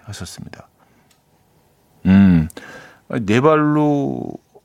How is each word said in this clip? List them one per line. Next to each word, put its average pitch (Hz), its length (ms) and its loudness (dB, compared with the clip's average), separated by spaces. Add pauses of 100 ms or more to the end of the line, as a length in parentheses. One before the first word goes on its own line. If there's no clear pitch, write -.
하셨습니다. - 640 -18 (1400)
음, 92 420 4 (600)
아니, 123 180 -8
네 107 140 0
발로, 147 920 0 (340)